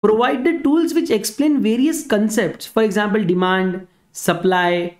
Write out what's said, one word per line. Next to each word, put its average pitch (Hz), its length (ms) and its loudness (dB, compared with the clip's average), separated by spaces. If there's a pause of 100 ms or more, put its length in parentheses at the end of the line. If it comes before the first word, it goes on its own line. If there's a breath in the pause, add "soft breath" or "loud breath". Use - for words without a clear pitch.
provide 240 380 2
the 330 180 0
tools 330 320 2
which 330 160 0
explain 277 500 0
various 240 540 0
concepts, 208 600 -2
for 220 180 2
example, 208 360 0
demand, 185 520 0 (360 loud breath)
supply, 175 720 0 (120)